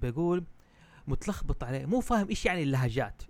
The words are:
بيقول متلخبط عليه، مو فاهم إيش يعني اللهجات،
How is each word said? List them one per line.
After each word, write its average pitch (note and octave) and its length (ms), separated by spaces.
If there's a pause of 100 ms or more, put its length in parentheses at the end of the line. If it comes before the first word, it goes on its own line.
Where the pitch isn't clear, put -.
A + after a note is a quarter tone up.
بيقول E3+ 440 (640)
متلخبط - 580
عليه، C3+ 220
مو A3+ 140
فاهم A3 280
إيش - 180
يعني F3+ 160
اللهجات، B2+ 680